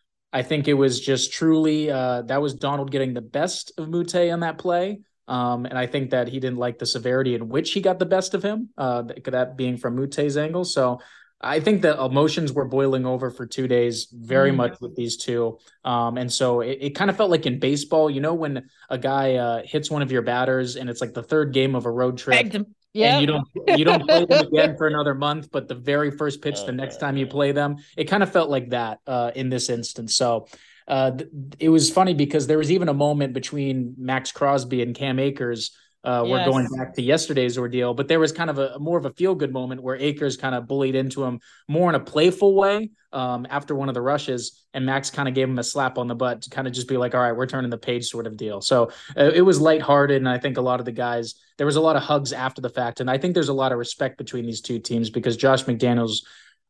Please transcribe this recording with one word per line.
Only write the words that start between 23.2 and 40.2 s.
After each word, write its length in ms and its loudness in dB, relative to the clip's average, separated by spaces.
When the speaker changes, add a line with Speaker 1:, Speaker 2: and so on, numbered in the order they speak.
Speaker 1:
you 60 2
Speaker 2:
Yep. 160 0
Speaker 1:
don't, 140 6
you 60 4
don't 220 4
play 180 6
them 140 6
Speaker 2:
<laughs> 80 2
Speaker 1:
again 300 4
for 100 2
another 280 0
month, 360 -4
but 160 -6
the 80 -8
very 360 0
first 300 -4
pitch, 240 -6
the 60 -6
Speaker 3:
Oh, 40 -6
Speaker 1:
next 260 -8
Speaker 3:
man. 100 -2
Speaker 1:
time 60 -2
you 100 -2
play 240 0
them, 260 -2
it 120 -2
kinda 160 4
felt 240 2
like 200 -2
that, 380 -4
uh, 280 -2
in 140 -4
this 200 -4
instance. 460 -6
So, 320 0
uh, 240 2
th-, 180 -8
it 100 4
was 200 6
funny 240 4
because 340 2
there 100 4
was 140 2
even 160 4
a 60 2
moment 400 0
between 640 -4
Max 340 -4
Crosby 500 0
and 140 -2
Cam 240 -2
Akers, 520 -2
uh, 220 0
we're 160 2
going 260 2
Speaker 2:
Yes. 80 -8
Speaker 1:
back 180 -8
to 60 -4
yesterday's 560 0
ordeal, 360 -2
but 160 -2
there 100 4
was 140 2
kind 160 -4
of 100 -2
a, 180 -2
more 200 -2
of 80 -2
a 60 -6
feel-good 420 -2
moment 280 -6
where 140 -4
Akers 400 -2